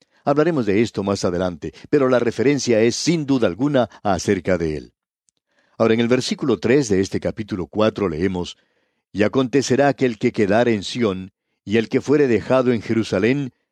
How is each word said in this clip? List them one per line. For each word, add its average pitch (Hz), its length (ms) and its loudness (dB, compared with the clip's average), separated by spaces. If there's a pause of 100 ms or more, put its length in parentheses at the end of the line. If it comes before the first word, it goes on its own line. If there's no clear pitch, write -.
(260)
Hablaremos 143 420 2
de 101 160 2
esto 104 220 -4
más 98 200 -2
adelante, 90 480 -4 (180)
pero 139 180 2
la 127 100 2
referencia 117 640 0
es 117 160 2
sin 160 300 -2
duda 127 200 0
alguna 123 420 0 (140)
acerca 95 560 0
de 78 200 -4
Él. 60 160 -16 (840)
Ahora, 113 160 4
en 117 60 0
el 117 80 0
versículo 127 500 0
tres 127 300 2
de 95 120 2
este 98 200 -4
capítulo 92 460 -6
cuatro 107 420 0
leemos, 87 480 -4 (560)
"Y 98 100 0
acontecerá 131 720 2
que 131 140 0
el 117 120 -2
que 120 140 0
quedare 113 420 2
en 101 80 -4
Sión, 95 500 -4 (320)
y 98 120 -2
el 110 120 0
que 127 120 0
fuere 139 280 2
dejado 123 440 2
en 113 80 0
Jerusalén, 113 720 0 (200)